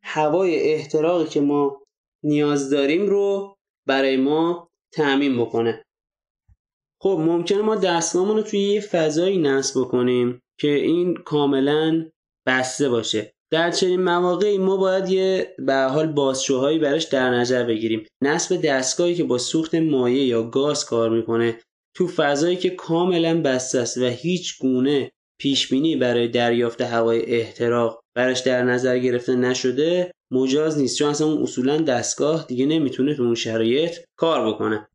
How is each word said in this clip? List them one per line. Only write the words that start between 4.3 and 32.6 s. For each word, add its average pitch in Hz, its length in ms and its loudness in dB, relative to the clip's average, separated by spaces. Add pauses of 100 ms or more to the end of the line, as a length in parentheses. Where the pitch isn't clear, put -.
تأمین 139 440 0
بکنه. 117 460 -2 (1160)
خب 190 240 0
ممکنه 170 360 0
ما 220 140 0
دستگاهمون 185 600 0
رو 214 80 0
توی 208 160 -4
یه 202 220 0
فضایی 170 560 0
نصب 135 440 0
بکنیم 123 600 0 (180)
که 147 80 0
این 165 460 0
کاملاً 151 920 0 (400)
بسته 131 440 0
باشه. 107 440 -2 (180)
در 165 200 0
چنین 185 300 0
مواقعی 180 560 0
ما 190 200 2
باید 190 320 0
یه 190 460 0 (100)
به 135 80 2
هر 135 140 2
حال 156 200 0
بازشوهایی 139 720 0
براش 156 240 0
در 131 260 0
نظر 123 340 2
بگیریم. 113 420 -2 (180)
نصب 165 380 0
دستگاهی 156 540 0
که 165 80 0
با 123 140 0
سوخت 160 380 -2
مایع 139 480 2
یا 117 200 0
گاز 135 420 -2
کار 117 240 0
می‌کنه 113 500 0 (360)
تو 180 120 -4
فضایی 160 480 0
که 180 140 -2
کاملاً 170 720 0
بسته 131 380 0
است 117 180 -4
و 127 80 0
هیچ 165 540 -4
گونه 131 520 0 (320)
پیشبینی 139 520 0
برای 120 320 0
دریافت 120 540 0
هوای 117 440 0
احتراق 117 760 -2 (120)
براش 127 240 0
در 127 240 0
نظر 123 340 2
گرفته 123 380 0
نشده، 135 760 0 (200)
مجاز 139 460 0
نیست، 127 200 0
چون 147 120 2
اصلاً 151 180 0
اون 156 140 0
اصولاً 135 360 0
دستگاه 147 680 -2
دیگه 131 180 -2